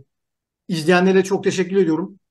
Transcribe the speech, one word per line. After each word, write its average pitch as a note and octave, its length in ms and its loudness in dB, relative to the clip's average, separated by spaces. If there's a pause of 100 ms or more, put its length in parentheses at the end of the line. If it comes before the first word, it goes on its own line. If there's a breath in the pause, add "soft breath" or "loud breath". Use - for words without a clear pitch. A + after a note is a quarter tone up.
(680)
izleyenlere F#3 560 2
çok F#3+ 200 -4
teşekkür F#3 320 -4
ediyorum. E3+ 420 -2 (120)